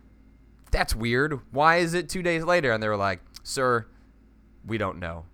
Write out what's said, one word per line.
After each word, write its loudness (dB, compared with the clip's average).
that's 0
weird. 0
Why 4
is 0
it -2
two -6
days 0
later?" 2
And 0
they -2
were 0
like, 0
"Sir, 0
we -6
don't -4
know -10